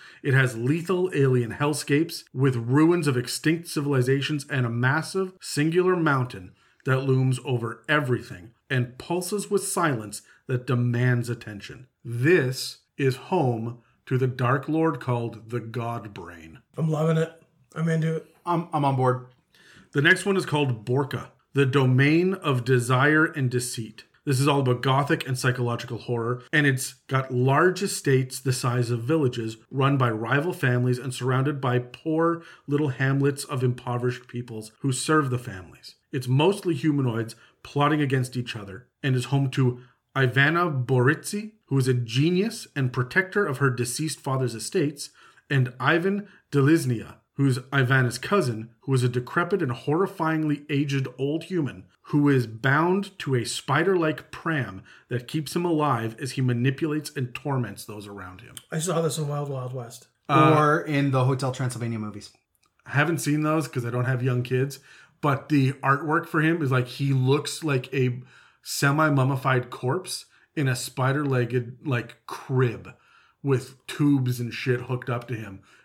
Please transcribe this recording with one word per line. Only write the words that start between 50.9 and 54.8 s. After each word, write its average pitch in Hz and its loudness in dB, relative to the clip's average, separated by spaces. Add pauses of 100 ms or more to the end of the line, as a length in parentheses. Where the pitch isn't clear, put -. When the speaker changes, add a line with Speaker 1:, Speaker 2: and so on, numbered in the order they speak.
Speaker 1:
old 147 -2
human 127 -4 (260)
who 147 4
is 127 4
bound 147 0
to 139 -4
a 120 0
spider-like 160 0
pram 107 -4 (260)